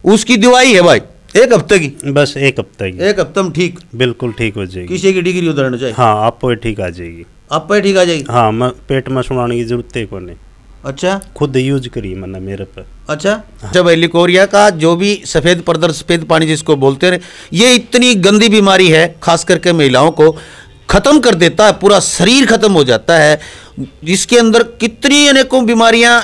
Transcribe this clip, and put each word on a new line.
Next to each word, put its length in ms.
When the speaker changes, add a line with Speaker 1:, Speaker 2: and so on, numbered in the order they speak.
Speaker 1:
उसकी 360
दवाई 340
है 80
भाई, 200
एक 180
हफ्ते 260
की। 320
Speaker 2:
बस 280
एक 200
हफ्ते 320
की। 140
Speaker 1:
एक 140
हफ्ते 240
में 80
ठीक? 280
Speaker 2:
बिल्कुल 380
ठीक 220
हो 100
जाएगी। 220
Speaker 1:
किसी 260
की 80
डिग्री 280
उधरण 280
चाहे? 160
Speaker 2:
हाँ, 240
आप 240
पे 160
ठीक 240
आ 80
जाएगी। 360
Speaker 1:
आप 180
पे 120
ठीक 160
आ 60
जाएगी? 260
Speaker 2:
हाँ, 220
मैं 180
पेट 220
में 120
सुनाने 340
की 100
जरूरत 300
है 100
कोने। 300
Speaker 1:
अच्छा। 340
Speaker 2:
खुद 220
यूज़ 320
करी 260
मैंने 260
मेरे 240
पे। 180
Speaker 1:
अच्छा। 220
Speaker 2:
हाँ। 120
Speaker 1:
अच्छा 180
भाई, 140
लिकोरिया 520
का 240
जो 240
भी 180
सफ़ेद 340
परदर, 320
सफ़ेद 320
पानी 220
जिसको 300
बोलते 300
हैं, 120
ये 220
इतनी 420
गंदी 320
बीमारी 400
है, 340
खास 200
करके 300
महिलाओं 400
को 180
ख़त्म 300
कर 180
देता 280
है, 80
पूरा 280
शरीर 460
ख़त्म 260
हो 120
जाता 320
है। 220
इसके 320
अंदर 260
कितनी 480
अनेकों 380
बीमारियां 580